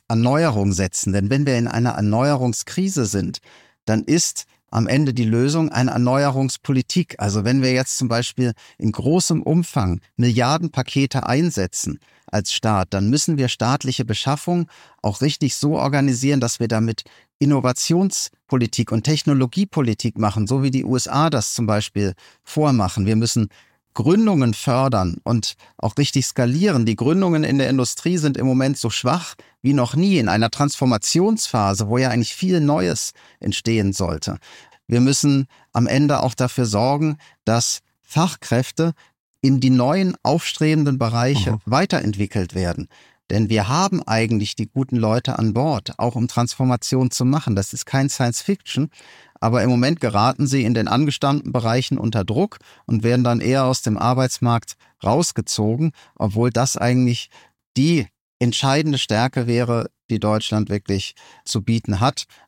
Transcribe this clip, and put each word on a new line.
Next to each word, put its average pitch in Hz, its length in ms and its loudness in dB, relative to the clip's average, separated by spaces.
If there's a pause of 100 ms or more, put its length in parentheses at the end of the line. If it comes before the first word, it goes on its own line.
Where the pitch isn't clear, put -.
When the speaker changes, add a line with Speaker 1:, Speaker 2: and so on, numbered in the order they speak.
Speaker 1:
Erneuerung 113 640 2
setzen. 95 400 -2
Denn 101 180 0
wenn 139 160 0
wir 131 120 2
in 117 100 0
einer 120 240 0
Erneuerungskrise 127 1120 0
sind, 95 340 -4 (440)
dann 110 200 0
ist - 420 -2 (240)
am 113 180 0
Ende 135 260 2
die 120 120 0
Lösung 139 420 0
eine 123 240 -2
Erneuerungspolitik. 135 1300 0
Also 101 260 -2
wenn 127 180 0
wir 127 120 2
jetzt 127 240 -2
zum 127 100 -2
Beispiel 120 460 -2 (240)
in 107 160 -2
großem 160 500 0
Umfang 131 560 0 (160)
Milliardenpakete 131 1120 0
einsetzen 120 720 -2 (320)
als 104 220 -2
Staat, 101 400 0
dann 101 160 0
müssen 147 280 0
wir 127 120 0
staatliche 127 560 -2
Beschaffung 165 640 -2 (320)
auch 101 200 -4
richtig 139 340 0
so 147 220 0
organisieren, 135 640 0
dass 117 220 -2
wir 117 80 0
damit 113 340 -2 (360)
Innovationspolitik 135 1500 0
und 110 100 0
Technologiepolitik 131 1120 0
machen, 104 300 0
so 131 160 0
wie 139 80 0
die 131 140 -2
U 127 100 0
S 123 140 -2
A 147 200 2
das 131 240 -2
zum 120 120 -2
Beispiel 104 480 -2 (300)
vormachen. 117 640 0
Wir 107 120 2
müssen 113 320 0 (440)
Gründungen 156 600 2
fördern 120 720 0
und 117 300 -2 (200)
auch - 220 -4
richtig 143 280 0
skalieren. 135 600 0
Die 110 100 0
Gründungen 160 480 2
in 139 140 0
der 131 120 2
Industrie 135 480 0
sind 147 200 0
im 123 80 -2
Moment 131 320 0
so - 120 -4
schwach 143 460 -2 (260)
wie 139 120 2
noch 127 220 0
nie 185 220 2
in 110 120 2
einer 110 200 2
Transformationsphase, 127 1400 0
wo 120 80 0
ja 131 120 2
eigentlich 117 240 0
viel 185 280 0
Neues 160 500 0 (300)
entstehen 104 500 0
sollte. 87 460 -4 (500)
Wir 120 140 2
müssen 139 440 2 (280)
am 123 140 2
Ende 143 360 2
auch 127 120 -4
dafür 127 300 -2
sorgen, 139 520 0 (260)
dass - 380 0 (200)
Fachkräfte 160 920 -2 (480)
in 135 180 4
die 127 100 4
neuen 151 540 2
aufstrebenden 156 760 0
Bereiche 117 540 0
Speaker 2:
Mhm. 107 140 -2
Speaker 1:
weiterentwickelt 104 920 -2
werden. 87 320 -4 (420)
Denn 104 200 0
wir 107 180 2
haben 180 360 0
eigentlich 113 520 0
die 110 140 -6
guten 131 260 -2
Leute 117 420 0
an 110 160 0
Bord, 127 460 -2
auch 120 160 -2
um 120 120 0
Transformation 127 840 0
zu - 140 -2
machen. 131 300 0
Das 95 180 -2
ist - 120 -10
kein 135 240 0
Science 120 320 -2
Fiction, - 480 -2 (520)
aber 117 220 2
im 123 60 2
Moment 127 300 2
geraten 117 480 0
sie 135 160 0
in 113 100 2
den 110 140 0
angestammten 143 640 0
Bereichen 123 460 0
unter 110 260 -2
Druck 135 360 -2 (260)
und 107 180 0
werden 120 220 2
dann 120 160 2
eher 131 240 2
aus 127 160 0
dem 107 160 0
Arbeitsmarkt 120 800 0 (280)
rausgezogen, 120 880 0 (240)
obwohl 113 360 0
das 120 260 0
eigentlich 123 520 2 (460)
die 147 320 2 (320)
entscheidende 139 600 0
Stärke 120 480 0
wäre, 120 420 0 (200)
die 110 100 -2
Deutschland 107 500 0
wirklich 98 460 -4 (280)
zu 101 200 -4
bieten 110 360 -2
hat. 127 260 0 (220)